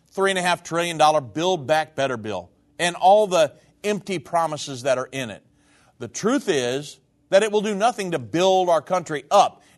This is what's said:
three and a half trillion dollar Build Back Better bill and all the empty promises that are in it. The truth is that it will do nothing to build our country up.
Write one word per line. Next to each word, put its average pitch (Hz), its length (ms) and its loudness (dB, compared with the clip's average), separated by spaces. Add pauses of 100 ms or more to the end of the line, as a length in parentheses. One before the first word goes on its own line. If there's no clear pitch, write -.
three 196 220 -2
and 190 80 -4
a - 20 -2
half 175 220 -2
trillion 170 340 -4
dollar 151 240 4
Build 151 460 -4
Back 156 280 0
Better 135 220 -2
bill 104 320 -8 (300)
and 175 160 -2
all 202 320 4
the 165 260 2 (300)
empty 202 340 -4
promises 151 680 -6
that 131 140 2
are 127 140 -6
in 131 180 -8
it. 95 160 -16 (540)
The 120 80 -10
truth 214 420 -2
is 135 500 -4 (300)
that 196 140 4
it 220 80 -2
will 208 100 0
do 208 140 -4
nothing 202 360 -2
to 160 80 -2
build 180 500 2
our 160 120 2
country 160 480 -6
up. 180 320 2 (160)